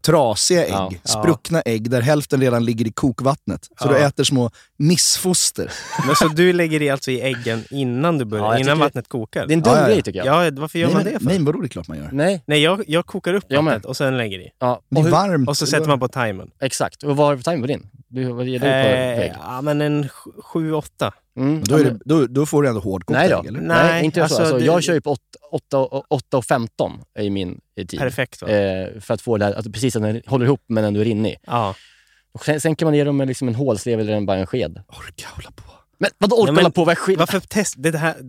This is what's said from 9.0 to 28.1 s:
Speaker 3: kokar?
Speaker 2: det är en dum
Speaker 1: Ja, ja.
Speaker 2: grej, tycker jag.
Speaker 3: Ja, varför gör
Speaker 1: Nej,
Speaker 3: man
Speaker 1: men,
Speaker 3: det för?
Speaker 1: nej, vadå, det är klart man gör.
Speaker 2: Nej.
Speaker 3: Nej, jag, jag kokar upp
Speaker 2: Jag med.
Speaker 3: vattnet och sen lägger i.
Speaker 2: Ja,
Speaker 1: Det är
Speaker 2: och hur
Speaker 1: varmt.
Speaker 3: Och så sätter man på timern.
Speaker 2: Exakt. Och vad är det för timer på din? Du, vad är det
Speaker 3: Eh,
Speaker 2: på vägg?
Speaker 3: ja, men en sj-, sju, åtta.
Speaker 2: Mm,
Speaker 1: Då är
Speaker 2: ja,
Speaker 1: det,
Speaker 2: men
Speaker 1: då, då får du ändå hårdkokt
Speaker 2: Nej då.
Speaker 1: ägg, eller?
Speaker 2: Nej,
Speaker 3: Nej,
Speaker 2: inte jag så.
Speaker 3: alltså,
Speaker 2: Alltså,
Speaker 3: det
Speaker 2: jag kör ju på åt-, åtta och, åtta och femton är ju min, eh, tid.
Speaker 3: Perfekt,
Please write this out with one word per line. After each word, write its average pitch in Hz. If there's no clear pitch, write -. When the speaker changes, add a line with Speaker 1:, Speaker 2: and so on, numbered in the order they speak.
Speaker 3:
kokar? 123
Speaker 2:
det 151
är 165
en 165
dum 233
Speaker 1:
Ja, 156
ja. 135
Speaker 2:
grej, 160
tycker 92
jag. 160
Speaker 3:
Ja, 151
varför 151
gör 170
Speaker 1:
Nej, 180
Speaker 3:
man 196
Speaker 1:
men, 208
Speaker 3:
det 240
för? -
Speaker 1:
nej, 185
vadå, 151
det 175
är 123
klart 85
man 82
gör. 73
Speaker 2:
Nej. 156
Speaker 3:
Nej, 147
jag, 190
jag 165
kokar 175
upp 202
Speaker 2:
Jag 139
med. 151
Speaker 3:
vattnet 110
och 131
sen 131
lägger 104
i. 90
Speaker 2:
Ja, 123
Speaker 1:
Det 139
är 151
Speaker 2:
och 156
hur 170
Speaker 1:
varmt. 165
Speaker 3:
Och 143
så 151
sätter 156
man 143
på 127
timern. 104
Speaker 2:
Exakt. -
Och 143
vad 147
är 143
det 123
för 165
timer 165
på 123
din? 123
Du, 127
vad 127
är 127
det 139
Speaker 3:
Eh, 135
Speaker 2:
på 117
vägg? 87
Speaker 3:
ja, 123
men 147
en 147
sj-, -
sju, 160
åtta. 147
Speaker 2:
Mm, 143
Speaker 1:
Då 117
är 151
Speaker 2:
ja, 147
Speaker 1:
det, 127
Speaker 2:
men 110
Speaker 1:
då, 147
då 135
får 147
du 135
ändå 110
hårdkokt 95
Speaker 2:
Nej 180
då. 98
Speaker 1:
ägg, -
eller? 110
Speaker 2:
Nej, 165
Speaker 3:
Nej, 165
Speaker 2:
inte 160
jag 156
så. 147
Speaker 3:
alltså, 170
Speaker 2:
Alltså, 147
Speaker 3:
det 120
Speaker 2:
jag 165
kör 175
ju 147
på 147
åt-, 131
åtta -
och, 135
åtta -
och 123
femton 117
är 107
ju 101
min, 95
eh, 104
tid. -
Speaker 3:
Perfekt, 131